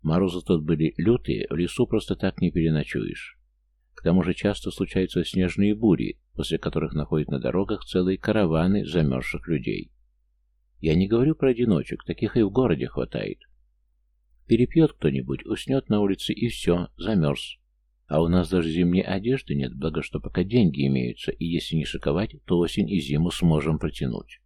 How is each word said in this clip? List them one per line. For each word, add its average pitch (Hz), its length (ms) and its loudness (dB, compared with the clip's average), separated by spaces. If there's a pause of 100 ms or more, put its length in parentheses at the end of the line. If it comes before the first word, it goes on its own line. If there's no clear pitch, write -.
Морозы 87 420 2
тут 82 200 2
были 78 340 0
лютые, 85 540 0
в - 60 -4
лесу 90 300 0
просто 104 280 -2
так - 260 -4
не 87 120 2
переночуешь. 80 840 -2 (580)
К - 80 -20
тому 87 200 4
же 85 120 0
часто - 360 -2
случаются 92 540 -2
снежные 95 500 0
бури, 107 460 2 (140)
после 80 240 -4
которых 78 360 -4
находят 76 360 -2
на 69 100 -4
дорогах 95 440 -2
целые 92 320 0
караваны 95 680 2
замерзших 71 640 -2
людей. 58 420 -4 (920)
Я 78 140 2
не 95 140 4
говорю 127 260 4
про 135 160 2
одиночек, 113 540 0
таких - 320 -4
и 120 60 6
в 98 80 4
городе 98 360 2
хватает. 53 520 -6 (1080)
Перепьет 135 460 4
кто-нибудь, 67 540 -2
уснет 131 420 -2
на 104 120 2
улице 98 320 0
и - 160 -2
все, 90 480 0
замерз. 85 640 0 (480)
А 78 160 2
у 85 60 2
нас 87 220 2
даже 85 200 2
зимней 87 320 2
одежды 98 520 -2
нет, 64 200 -4
благо 78 280 -4
что - 180 -8
пока - 240 -2
деньги 90 420 2
имеются, 64 440 -2
и - 160 -6
если 82 300 -4
не 76 80 0
шиковать, - 600 -4
то 90 140 2
осень 87 320 0
и 95 100 0
зиму 73 300 0
сможем 78 480 2
протянуть. 65 680 -6